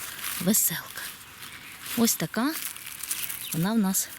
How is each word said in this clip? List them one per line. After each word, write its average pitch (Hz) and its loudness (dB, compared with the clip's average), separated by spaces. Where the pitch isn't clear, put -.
веселка. - 2
Ось 226 6
така 233 2
вона 175 4
в 233 6
нас 190 4